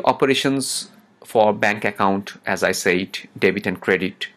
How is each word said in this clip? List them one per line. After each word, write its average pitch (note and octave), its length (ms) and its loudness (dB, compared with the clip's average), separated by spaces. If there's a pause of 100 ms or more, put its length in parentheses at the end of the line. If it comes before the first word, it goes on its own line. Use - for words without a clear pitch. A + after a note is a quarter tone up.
operations C3+ 840 0 (340)
for G#2+ 280 4
bank G#2 320 0
account, G2+ 500 -2 (120)
as F#2+ 180 -2
I F#2 80 2
said, F#2 460 -2 (220)
debit G2+ 260 2
and F#2 160 -4
credit F#2 560 -2